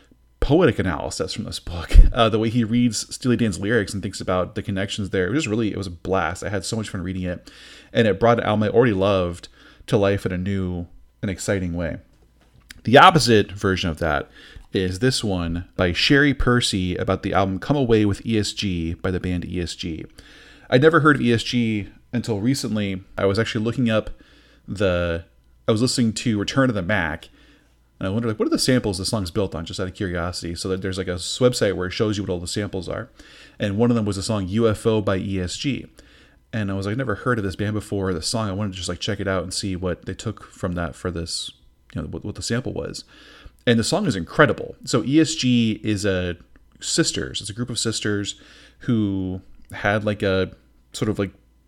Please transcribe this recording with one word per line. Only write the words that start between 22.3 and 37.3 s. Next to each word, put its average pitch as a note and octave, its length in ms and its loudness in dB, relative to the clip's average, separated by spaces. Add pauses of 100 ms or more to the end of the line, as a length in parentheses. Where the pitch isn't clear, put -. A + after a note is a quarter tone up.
recently. G#2+ 640 -2 (140)
I F#2+ 80 0
was G2 140 2
actually A2 260 -2
looking A#2+ 240 0
up A2 200 0 (560)
the, F2 600 0 (420)
I A#2+ 60 2
was G#2+ 80 2
listening A#2+ 320 2
to G#2+ 260 0
Return B2+ 300 2
of G#2+ 60 -2
the G2 60 -2
Mac, E2+ 460 -2 (720)
and F#2+ 80 -4
I F#2+ 40 -2
wondered, A#2 160 -2
like, A2 120 -4
what B3+ 80 0
are D#4+ 40 -2
the D#4 80 0
samples A2 380 2
the F#2+ 80 -6
song's F#2+ 260 -4
built G2 240 -2
on, E2 100 -6
just - 140 -12
out F#2 80 -4
of F2+ 60 -10
curiosity? F2 600 -4
So F2 140 -6
that F#2+ 140 -2
there's, F#2 160 -4
like, F2+ 100 -4
a F#2 60 -4
s-, - 260 -6
website B2 380 4
where F2+ 100 -4
it F2+ 40 -6
shows G#2 260 0
you G2+ 60 -4
what F#2+ 60 -6
all F2 120 -4
the F2 60 -8
samples G2 420 -6
are. G#2+ 200 -8 (480)
And G2+ 200 -2
one A#2+ 120 4
of A#2+ 60 4
them A2+ 80 0
was G2+ 140 -2
the G2 40 -6
song G2 280 -2
U A2+ 180 2
F G#2 180 0
O A2 160 2
by G2 160 0
E F#2+ 220 -4
S F2+ 160 -4
G. - 300 -4 (680)
And G#2 180 -4
I G2 40 -4
was G2 120 -4
like, G2+ 60 -2
"I've A2+ 60 -4
never B2 180 -2
heard B2 220 0